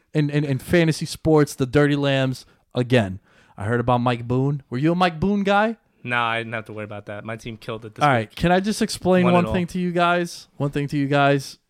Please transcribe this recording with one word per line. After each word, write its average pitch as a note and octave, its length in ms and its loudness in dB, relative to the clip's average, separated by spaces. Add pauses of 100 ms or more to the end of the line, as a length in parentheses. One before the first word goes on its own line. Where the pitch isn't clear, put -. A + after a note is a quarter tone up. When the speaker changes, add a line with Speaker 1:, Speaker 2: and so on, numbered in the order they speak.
(160)
Speaker 1:
in, D3 160 0
in, D3 140 0
in C#3 140 -2
fantasy D#3+ 460 2
sports, D3+ 500 2
the C3+ 120 -2
Dirty D3 300 4
Lambs, C3+ 500 0 (280)
again. A#2+ 460 0 (340)
I G2 100 -10
heard A#2+ 160 -2
about A#2+ 180 0
Mike A#2+ 280 -2
Boone. C3+ 440 -2
Were A#2+ 80 -6
you D#3 140 2
a - 20 -2
Mike F3 260 0
Boone G3+ 220 0
guy? G3+ 340 0 (300)
Speaker 2:
Nah, A#2+ 260 -2
I A#2 80 -2
didn't A2+ 120 -8
have A2 140 -8
to A2 80 -14
worry G#2+ 100 -10
about G#2 220 -14
that. G#2 180 -12
My A2+ 120 -10
team A2+ 200 -12
killed A2 300 -12
it A2 80 -18
this - 80 -10
Speaker 1:
All D3 80 6
right, A#2 180 0
Speaker 2:
week. - 80 -20
Speaker 1:
can E3+ 160 2
I F#3 80 4
just G#3 220 -2
explain F#3 420 2
Speaker 2:
Won F3 80 4
Speaker 1:
one F3 140 4
Speaker 2:
it - 20 -4
all. - 60 -2
Speaker 1:
thing F3+ 140 -2
to - 100 -8
you F3+ 120 -2
guys? F3 580 -2 (100)
One C#3+ 100 -2
thing C#3+ 200 -4
to D3 100 -2
you C#3 80 0
guys. C#3+ 500 2 (140)